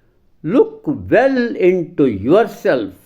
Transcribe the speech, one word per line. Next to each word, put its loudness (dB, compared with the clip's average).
look 0
well 0
into 0
yourself. -2